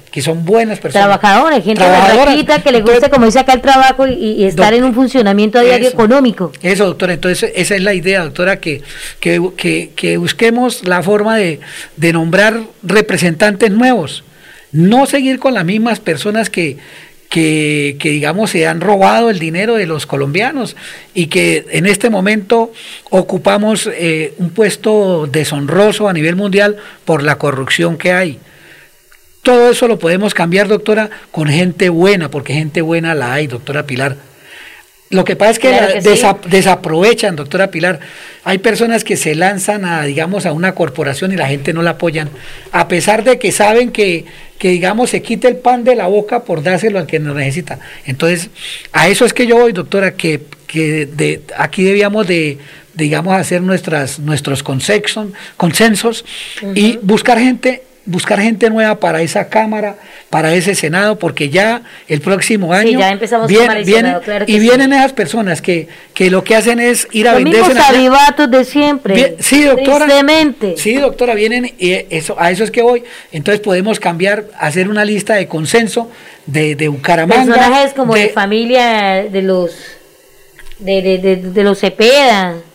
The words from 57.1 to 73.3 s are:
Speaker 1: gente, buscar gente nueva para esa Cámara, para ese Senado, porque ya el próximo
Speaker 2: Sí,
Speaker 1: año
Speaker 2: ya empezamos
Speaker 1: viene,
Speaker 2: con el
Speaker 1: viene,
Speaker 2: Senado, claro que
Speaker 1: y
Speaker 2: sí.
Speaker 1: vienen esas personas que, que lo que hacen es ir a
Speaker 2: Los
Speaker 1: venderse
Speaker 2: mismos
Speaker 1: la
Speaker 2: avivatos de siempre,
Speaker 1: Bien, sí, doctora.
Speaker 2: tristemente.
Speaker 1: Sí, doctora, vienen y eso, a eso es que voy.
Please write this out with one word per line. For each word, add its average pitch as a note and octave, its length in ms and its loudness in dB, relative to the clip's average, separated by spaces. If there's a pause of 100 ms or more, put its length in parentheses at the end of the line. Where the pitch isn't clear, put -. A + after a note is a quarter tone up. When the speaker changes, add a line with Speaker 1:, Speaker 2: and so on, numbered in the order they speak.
Speaker 1:
gente, B3 460 0 (220)
buscar F#3+ 340 -2
gente A3 320 0
nueva A3 280 0
para E3 220 -2
esa F#3+ 280 -2
Cámara, G#3+ 460 -2 (360)
para D#3+ 240 0
ese F#3 200 0
Senado, G3 440 -2
porque D3 300 -4
ya A3 340 0 (240)
el D3 140 -2
próximo F#3+ 520 -2
Speaker 2:
Sí, F#3+ 60 2
Speaker 1:
año A#3 200 2
Speaker 2:
ya F#3+ 120 2
empezamos G#3+ 360 -2
Speaker 1:
viene, A3 200 4
Speaker 2:
con A3 100 0
el G#3 60 -4
Speaker 1:
viene, G#3 180 4
Speaker 2:
Senado, A#3 200 0
claro G#3 240 -4
que A3 60 -2
Speaker 1:
y G#3+ 40 2
Speaker 2:
sí. G#3 60 4
Speaker 1:
vienen B3+ 320 4
esas C4 200 2
personas G3 480 -2
que, E3 260 -4 (280)
que F#3 160 2
lo F#3 120 2
que A3 120 2
hacen A#3 240 2
es A#3+ 320 0
ir A3 160 2
a A#3 60 6
Speaker 2:
Los B3+ 100 4
Speaker 1:
venderse D#4 300 4
Speaker 2:
mismos C#4 180 6
Speaker 1:
la B3+ 80 4
Speaker 2:
avivatos C#4+ 500 4
de B3+ 160 4
siempre, C#4 480 0
Speaker 1:
Bien, A#3 260 0
sí, D4 260 2
doctora. C#4 400 4
Speaker 2:
tristemente. C#4 720 2
Speaker 1:
Sí, A3 180 -2
doctora, B3 400 0
vienen A#3 420 -2
y F3+ 140 0 (180)
eso, E3 300 -6
a E3+ 100 2
eso F#3 140 -2
es G#3 80 -4
que A#3+ 100 0
voy. A#3+ 220 2 (300)